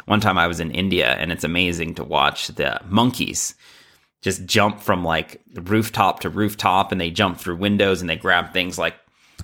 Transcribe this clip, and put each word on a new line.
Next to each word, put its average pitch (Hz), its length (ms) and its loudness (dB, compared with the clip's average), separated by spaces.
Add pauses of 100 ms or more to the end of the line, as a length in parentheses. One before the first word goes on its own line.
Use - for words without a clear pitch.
one 104 160 2
time 98 160 4
I 85 100 4
was 85 140 -4
in 80 100 -4
India, 82 440 2
and 85 180 -4
it's - 100 -6
amazing 85 520 0
to 73 100 -8
watch 71 420 0
the 67 400 -2
monkeys - 680 -2 (640)
just 95 240 -4
jump 104 340 2
from, 92 240 0
like, 82 380 -2 (120)
rooftop 98 680 0
to 95 80 -4
rooftop, 98 640 0
and 92 80 -4
they 85 100 -2
jump 90 280 0
through 85 180 -6
windows 101 420 2
and 87 100 -6
they 82 60 0
grab 87 380 0
things. 90 240 -2
Like, 85 180 -2 (480)